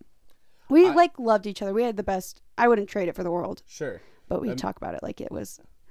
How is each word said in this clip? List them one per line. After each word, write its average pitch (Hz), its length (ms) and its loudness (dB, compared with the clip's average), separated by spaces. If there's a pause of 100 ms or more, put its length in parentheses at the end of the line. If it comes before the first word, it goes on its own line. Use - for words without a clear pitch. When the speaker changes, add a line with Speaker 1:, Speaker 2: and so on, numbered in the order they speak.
(680)
Speaker 1:
we, 339 180 8
Speaker 2:
I 320 60 0
Speaker 1:
like, 339 240 4
loved 220 300 0
each 202 140 -10
other. 196 120 -4
We 226 100 0
had 226 140 -2
the 214 60 -4
best. - 380 -6 (160)
I 240 100 4
wouldn't 208 220 4
trade 190 200 -4
it - 60 -8
for 180 80 -8
the 175 80 -4
world. 175 340 -6
Speaker 2:
Sure. 120 360 -10 (260)
Speaker 1:
But - 140 -2
we 233 100 -4
Speaker 2:
Um, 123 40 -6
Speaker 1:
talk 185 220 -6
about - 180 -8
it - 80 -10
like - 180 -10
it - 100 -10
was - 280 -10 (320)